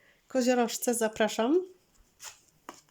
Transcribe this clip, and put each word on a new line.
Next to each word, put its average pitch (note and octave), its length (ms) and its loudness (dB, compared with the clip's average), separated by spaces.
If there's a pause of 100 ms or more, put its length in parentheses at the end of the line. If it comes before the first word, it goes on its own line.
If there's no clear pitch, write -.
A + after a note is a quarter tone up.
(280)
Koziorożce, B3 680 0
zapraszam. A3 720 0 (1200)